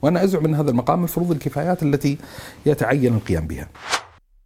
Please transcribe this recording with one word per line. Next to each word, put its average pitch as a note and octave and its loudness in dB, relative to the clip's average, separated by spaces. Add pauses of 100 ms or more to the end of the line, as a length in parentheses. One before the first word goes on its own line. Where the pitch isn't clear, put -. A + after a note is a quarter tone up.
وأنا F3 2
أزعم F#3 0
أن D#3 2
هذا D3 0
المقام B2+ 2
من F3 0
فروض F3 -2
الكفايات D#3+ -2
التي C#3+ 0 (480)
يتعين B2+ 2
القيام F2 0
بها. D2+ -8 (760)